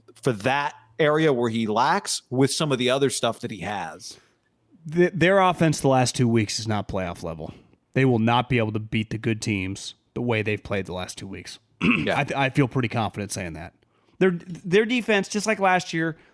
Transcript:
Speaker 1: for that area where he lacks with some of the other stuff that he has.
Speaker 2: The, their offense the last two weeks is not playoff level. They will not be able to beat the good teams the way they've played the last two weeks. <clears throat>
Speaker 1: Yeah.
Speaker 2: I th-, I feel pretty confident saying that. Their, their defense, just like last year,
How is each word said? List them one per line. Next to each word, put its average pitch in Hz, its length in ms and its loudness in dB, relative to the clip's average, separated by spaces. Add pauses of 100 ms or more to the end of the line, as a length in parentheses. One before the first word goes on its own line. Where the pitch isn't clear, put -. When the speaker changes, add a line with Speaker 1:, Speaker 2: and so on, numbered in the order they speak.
(220)
Speaker 1:
for 135 100 2
that 131 420 -2 (240)
area 156 340 4
where 120 160 2
he 113 180 -2
lacks 107 640 0
with 131 240 2
some 156 180 -2
of 127 80 0
the 120 120 2
other 139 180 2
stuff 117 320 -2
that 113 100 -8
he 104 100 -12
has. 90 580 -8 (680)
Speaker 2:
The, 170 300 2
their 185 260 4
offense 170 400 4
the 139 80 2
last 127 260 4
two 123 140 2
weeks 113 320 0
is 113 80 -8
not 104 200 -4
playoff 90 340 -6
level. 82 320 -10 (400)
They 131 100 4
will 123 160 4
not 117 280 2
be 123 100 2
able 110 140 0
to 110 60 -4
beat 110 320 -2
the 113 80 -4
good 110 240 -2
teams 98 520 -4 (200)
the 120 80 -6
way 117 200 0
they've 104 200 -2
played 98 240 -6
the 87 60 -10
last 90 260 -10
two 101 80 -14
weeks. - 320 -16 (120)
<clears throat> - 120 -10
Speaker 1:
Yeah. 180 380 0
Speaker 2:
I 143 40 0
th-, - 140 -6
I 135 120 0
feel 135 180 2
pretty 120 200 -2
confident 104 440 -4
saying 90 220 -8
that. 78 200 -14 (440)
Their, 185 140 4
their 175 520 -2
defense, 214 440 0
just 208 180 -4
like 214 120 0
last 185 360 0
year, 165 220 -2 (180)